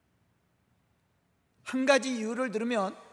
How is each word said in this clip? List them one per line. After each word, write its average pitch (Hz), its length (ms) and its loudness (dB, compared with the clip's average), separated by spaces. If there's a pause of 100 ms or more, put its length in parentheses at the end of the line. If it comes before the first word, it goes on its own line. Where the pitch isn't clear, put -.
(1600)
한 262 220 -2
가지 262 320 4
이유를 226 340 -2
들으면 214 460 -2 (140)